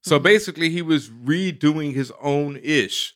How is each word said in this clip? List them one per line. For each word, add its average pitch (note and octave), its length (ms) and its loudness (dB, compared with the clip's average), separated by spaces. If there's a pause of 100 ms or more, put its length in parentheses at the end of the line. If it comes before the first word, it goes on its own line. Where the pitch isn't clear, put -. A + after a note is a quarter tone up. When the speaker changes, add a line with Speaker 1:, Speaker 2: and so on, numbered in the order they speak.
Speaker 1:
So D#3+ 160 0
Speaker 2:
Mm-hmm. C#3 60 2
Speaker 1:
basically, F3+ 480 2
he F3 100 -4
was D#3+ 280 0
redoing D3 840 -2
his B2+ 180 -4 (100)
own C#3+ 400 -2
ish C3+ 540 -2